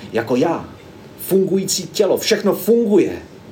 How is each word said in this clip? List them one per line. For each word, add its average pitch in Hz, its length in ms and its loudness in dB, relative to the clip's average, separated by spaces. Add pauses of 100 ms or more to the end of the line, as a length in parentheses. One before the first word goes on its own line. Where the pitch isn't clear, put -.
(120)
jako 117 240 -2
já. 151 320 -2 (500)
Fungující 185 680 0
tělo, 180 320 0
všechno 208 360 0
funguje. 214 580 2 (400)